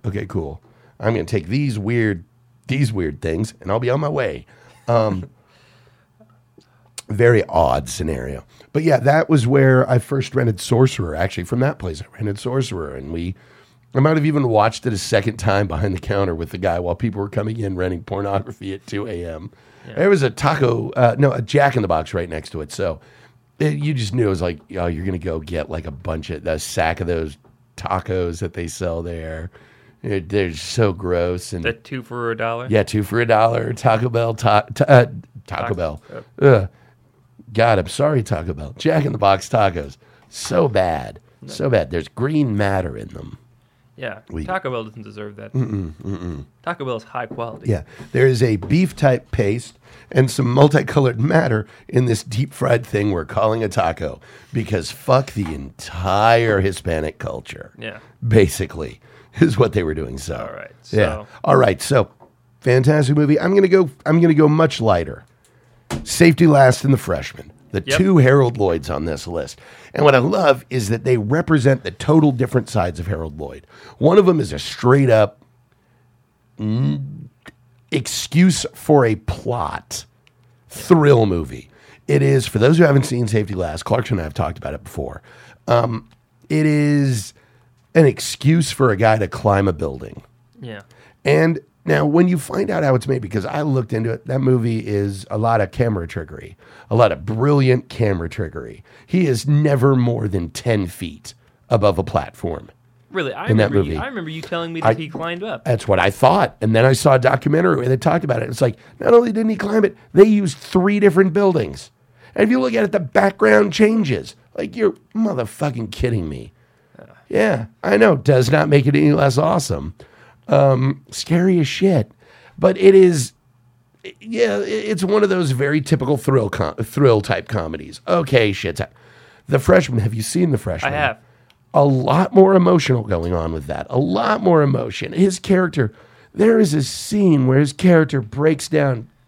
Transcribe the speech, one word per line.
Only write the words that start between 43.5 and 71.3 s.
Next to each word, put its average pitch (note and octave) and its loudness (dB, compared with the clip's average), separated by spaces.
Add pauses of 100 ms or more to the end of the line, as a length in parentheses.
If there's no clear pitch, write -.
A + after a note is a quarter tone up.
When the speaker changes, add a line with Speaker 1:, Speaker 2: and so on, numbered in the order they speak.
Speaker 2:
Yeah, A2+ -12 (100)
Speaker 1:
We E2 -8
Speaker 2:
Taco F#3 -6
Bell A#2 -6
doesn't A2 -18
deserve G#2 -16
that. G#2+ -18
Speaker 1:
Mm-mm, G#2 -4 (120)
mm-mm. F2 -10 (180)
Speaker 2:
Taco E3+ -8
Bell B2+ -6
is A2 -12
high B2 -10
quality. A#2 -8
Speaker 1:
Yeah. F#2 -2 (280)
There C3 4
is B2+ 2
a A2+ 2
beef D3+ 0
type C3 0
paste A2 -4 (340)
and C3 2
some B2 -2
multicolored C#3 2
matter C#3 0 (200)
in B2+ 0
this A#2 -2
deep B2 -6
fried A#2+ 0
thing G#2 0
we're E2+ -4
calling A2 -2
a G#2 -4
taco, E2 -4 (320)
because G2+ -4
fuck C3 -2
the G#2 -4
entire G2 0
Hispanic E2 -4
culture. - -14
Speaker 2:
Yeah. A2+ -14 (280)
Speaker 1:
Basically, F2+ 0 (420)
is B2+ 2
what A2+ 2
they F#2+ -2
were D#2 -4
doing. C2+ -8
So. C#2 -10
Speaker 2:
All - -14
right, - -18 (180)
Speaker 1:
Yeah. G#2+ 2
Speaker 2:
so G#2+ -8 (160)
Speaker 1:
All C3+ 4
right. A2 4
So, A#2+ 0 (520)
fantastic C3 2
movie. D3 2
I'm F3 0
gonna G3 6
go, F3+ 4 (160)
I'm E3 4
gonna E3 4
go D3+ 6
much D#3 2
lighter. F2+ 0 (800)
Safety E3+ 4
Last C#3 6
and C#3 2
The B2+ 4
Freshman. - -8 (200)
The G2+ -4
Speaker 2:
Yep. C#3 0
Speaker 1:
two F#3+ 4
Harold B2+ 6
Lloyds F2 0
on D2+ -4
this D2+ -6
list. E2+ -8 (340)
And C#3+ 0
what C#3 8
I B2+ 6
love D3+ 2
is A#2 -4
that A2 -2
they B2+ 2
represent C3+ 0